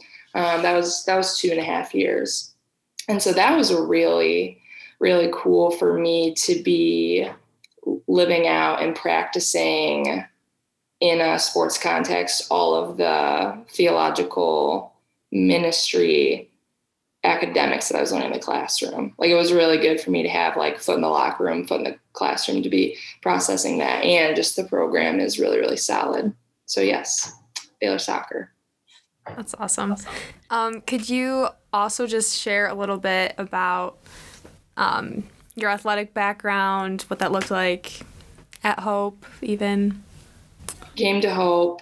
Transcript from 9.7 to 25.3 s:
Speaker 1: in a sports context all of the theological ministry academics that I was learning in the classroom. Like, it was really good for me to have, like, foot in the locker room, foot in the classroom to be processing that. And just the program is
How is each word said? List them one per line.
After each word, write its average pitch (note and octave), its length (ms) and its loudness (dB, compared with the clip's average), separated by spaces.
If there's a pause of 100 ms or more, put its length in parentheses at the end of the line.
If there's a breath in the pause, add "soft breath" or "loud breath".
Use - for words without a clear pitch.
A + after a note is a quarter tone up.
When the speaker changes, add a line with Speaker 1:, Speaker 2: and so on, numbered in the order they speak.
Speaker 1:
in E3+ 220 2
a D#3+ 180 2
sports E3 380 0
context E3+ 720 -2
all E2 260 2
of F2 220 -4
the D#2+ 600 0 (120)
theological F#2 1200 0 (380)
ministry F2 1200 2 (720)
academics E3 640 0
that - 80 -2
I C#2+ 40 0
was A#2+ 100 -2
learning C#2+ 160 -2
in C2 60 -4
the B1+ 60 -6
classroom. - 800 -4
Like, E3+ 120 2
it F3 60 6
was E3+ 160 4
really E3 260 6
good D#3+ 220 2
for F#3 120 -4
me E3+ 120 0
to E3 60 -2
have, E2+ 260 0
like, - 240 -2
foot F2 160 0
in E2+ 60 0
the D#2 80 0
locker D#2 340 0
room, F2 240 -2
foot D2 120 -2
in - 60 -4
the - 120 -6 (160)
classroom - 500 -2
to - 60 -4
be - 280 0 (240 loud breath)
processing - 580 0
that. - 240 0
And E3 320 4
just E3 200 0
the F#3 80 -2
program E2 560 0
is F#2+ 200 -2